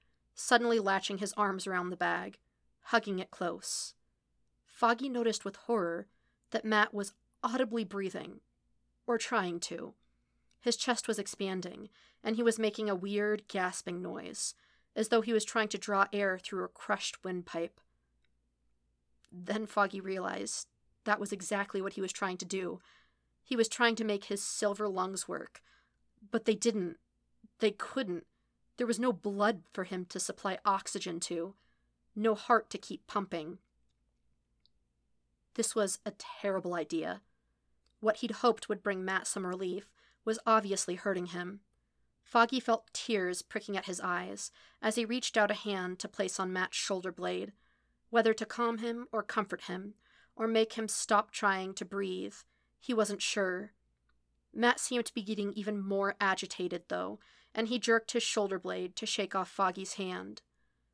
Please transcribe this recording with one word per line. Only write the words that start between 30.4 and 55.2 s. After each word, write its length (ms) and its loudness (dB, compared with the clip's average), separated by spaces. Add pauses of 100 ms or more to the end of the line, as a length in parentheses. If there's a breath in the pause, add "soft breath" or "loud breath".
oxygen 560 0
to, 340 -4 (600)
no 200 2
heart 360 4
to 80 -6
keep 280 -10
pumping. 520 -4 (2000)
This 200 0
was 300 2
a 140 -6
terrible 560 -2
idea. 480 -2 (800)
What 180 4
he'd 120 -4
hoped 380 2
would 140 -2
bring 220 -2
Matt 220 -2
some 200 -4
relief 440 -4 (340 soft breath)
was 220 0
obviously 500 4
hurting 300 0
him. 340 -8 (640)
Foggy 380 4
felt 340 0
tears 480 0
pricking 340 -6
at 100 -4
his 140 -6
eyes 500 -4 (300 soft breath)
as 140 2
he 100 2
reached 320 -2
out 140 6
a 40 2
hand 440 -4
to 100 -8
place 320 -2
on 120 0
Matt's 240 -2
shoulder 360 -2
blade. 400 -4 (580)
Whether 240 6
to 120 -2
calm 320 0
him 340 -4
or 100 -2
comfort 400 -2
him, 320 -8 (420 soft breath)
or 100 0
make 280 4
him 140 -2
stop 420 2
trying 440 0
to 100 -8
breathe, 500 -4 (440)
he 160 -2
wasn't 260 4
sure. 520 0 (800)
Matt 260 4
seemed 260 0
to 80 -8
be 80 -2